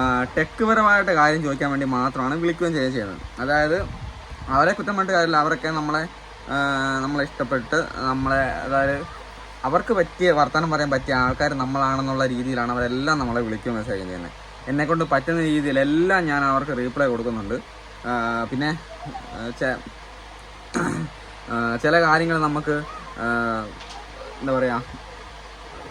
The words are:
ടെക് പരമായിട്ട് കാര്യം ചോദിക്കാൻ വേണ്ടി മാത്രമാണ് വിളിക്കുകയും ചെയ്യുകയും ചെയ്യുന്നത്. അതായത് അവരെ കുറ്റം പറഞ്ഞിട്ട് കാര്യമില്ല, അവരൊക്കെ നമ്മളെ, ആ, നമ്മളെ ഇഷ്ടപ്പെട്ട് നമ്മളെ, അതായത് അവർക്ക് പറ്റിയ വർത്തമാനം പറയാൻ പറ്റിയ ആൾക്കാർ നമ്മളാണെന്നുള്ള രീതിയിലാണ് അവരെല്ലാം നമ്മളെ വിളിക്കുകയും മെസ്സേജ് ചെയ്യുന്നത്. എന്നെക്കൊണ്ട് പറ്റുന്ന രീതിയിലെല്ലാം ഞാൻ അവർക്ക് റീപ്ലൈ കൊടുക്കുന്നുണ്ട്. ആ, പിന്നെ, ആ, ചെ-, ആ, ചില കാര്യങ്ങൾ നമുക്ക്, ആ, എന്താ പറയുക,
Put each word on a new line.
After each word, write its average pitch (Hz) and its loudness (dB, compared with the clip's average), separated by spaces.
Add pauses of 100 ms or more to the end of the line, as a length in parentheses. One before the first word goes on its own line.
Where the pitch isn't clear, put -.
(360)
ടെക് 156 0
പരമായിട്ട് 208 6
കാര്യം 156 6
ചോദിക്കാൻ 143 0
വേണ്ടി 139 0
മാത്രമാണ് 131 0
വിളിക്കുകയും 170 0
ചെയ്യുകയും 131 0
ചെയ്യുന്നത്. 101 -6
അതായത് 151 2 (640)
അവരെ 143 6
കുറ്റം 202 -2
പറഞ്ഞിട്ട് 190 2
കാര്യമില്ല, 165 4
അവരൊക്കെ 156 4
നമ്മളെ, 156 0 (400)
ആ, 135 -2 (460)
നമ്മളെ 143 0
ഇഷ്ടപ്പെട്ട് 139 -2 (100)
നമ്മളെ, 135 2 (240)
അതായത് 139 2 (580)
അവർക്ക് 175 2
പറ്റിയ 180 2
വർത്തമാനം 151 4
പറയാൻ 147 2
പറ്റിയ 131 0
ആൾക്കാർ 127 2
നമ്മളാണെന്നുള്ള 135 0
രീതിയിലാണ് 123 0
അവരെല്ലാം 127 0
നമ്മളെ 120 0
വിളിക്കുകയും 113 -2
മെസ്സേജ് 107 -4
ചെയ്യുന്നത്. 90 -8 (360)
എന്നെക്കൊണ്ട് 160 2
പറ്റുന്ന 151 2
രീതിയിലെല്ലാം 151 4
ഞാൻ 143 2
അവർക്ക് 135 2
റീപ്ലൈ 127 0
കൊടുക്കുന്നുണ്ട്. 117 -4 (220)
ആ, 117 0
പിന്നെ, 143 -2 (300)
ആ, - -10 (100)
ചെ-, 131 0 (1700)
ആ, 117 0
ചില 160 6
കാര്യങ്ങൾ 165 4
നമുക്ക്, 151 0 (420)
ആ, - -2 (1120)
എന്താ 135 -2
പറയുക, 127 2 (1080)